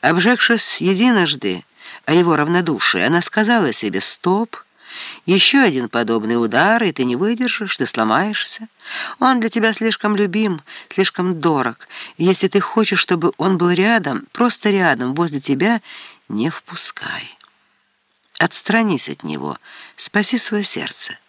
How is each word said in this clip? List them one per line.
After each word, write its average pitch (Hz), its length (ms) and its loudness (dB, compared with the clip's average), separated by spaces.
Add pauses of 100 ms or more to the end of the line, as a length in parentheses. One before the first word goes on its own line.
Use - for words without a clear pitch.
Обжегшись 214 800 2
единожды 180 800 2 (420)
о 147 80 2
его 170 220 6
равнодушии, 151 640 0
она 160 200 2
сказала 214 500 2
себе: 98 300 -4
«Стоп! - 560 -2 (720)
Еще 196 360 4
один 131 260 0
подобный 117 540 0
удар, 165 380 2
и 190 100 0
ты 139 120 -2
не 123 120 0
выдержишь, 220 640 -2
ты 127 80 0
сломаешься. 151 800 -2 (520)
Он 254 200 2
для 220 100 0
тебя 220 240 0
слишком 214 420 0
любим, 196 460 0 (280)
слишком 185 500 0
дорог. 139 480 0 (300)
И 165 60 -2
если 185 240 2
ты 196 140 2
хочешь, 208 380 0
чтобы 170 380 0
он 185 200 2
был 175 120 2
рядом, 180 600 0
просто 226 400 0
рядом, 135 420 2
возле 151 260 -2
тебя, 170 420 0 (480)
не 110 200 -2
впускай. - 880 -10 (1000)
Отстранись 196 720 -2
от 71 140 -10
него, 73 340 -8 (400)
спаси 214 400 -2
свое 208 260 -2
сердце». - 540 -10 (120)